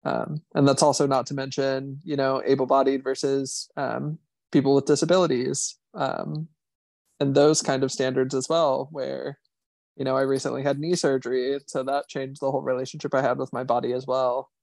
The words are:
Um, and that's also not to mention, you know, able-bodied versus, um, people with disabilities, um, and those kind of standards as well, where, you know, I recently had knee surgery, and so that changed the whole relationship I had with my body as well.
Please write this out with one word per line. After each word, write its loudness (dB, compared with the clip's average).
Um, -4
and 4
that's 4
also 2
not 0
to -8
mention, -4
you -6
know, 0
able-bodied 2
versus, -4
um, -4
people 4
with 2
disabilities, 2
um, -6
and 2
those 6
kind 0
of -2
standards 0
as -2
well, 2
where, -8
you -4
know, 0
I 2
recently 0
had 0
knee 0
surgery, 0
and -6
so -4
that -2
changed -8
the -2
whole 0
relationship -4
I 4
had 2
with -6
my -6
body 0
as -4
well. 0